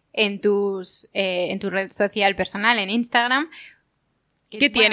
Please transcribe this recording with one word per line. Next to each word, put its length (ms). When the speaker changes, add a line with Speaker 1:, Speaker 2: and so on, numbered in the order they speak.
Speaker 1:
en 280
tus, 720
eh, 360
en 80
tu 120
red 200
social 460
personal, 420
en 120
Instagram. 580
Que, 80
Speaker 2:
¿Qué 100
Speaker 1:
bueno, 240